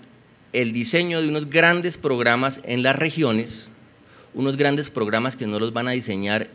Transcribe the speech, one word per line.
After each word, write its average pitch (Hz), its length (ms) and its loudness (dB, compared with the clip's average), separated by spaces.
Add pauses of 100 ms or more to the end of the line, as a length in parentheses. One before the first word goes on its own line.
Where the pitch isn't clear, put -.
(520)
el 117 220 0
diseño 165 480 0
de 156 80 0
unos 151 200 -4
grandes 170 480 2
programas 127 680 2
en 123 180 -2
las 135 140 4
regiones, 139 720 0 (640)
unos 135 240 -2
grandes 143 320 2
programas 113 480 -2
que 117 100 -6
no 104 100 -2
los 113 140 -2
van 117 160 -2
a 127 40 -2
diseñar 110 640 -2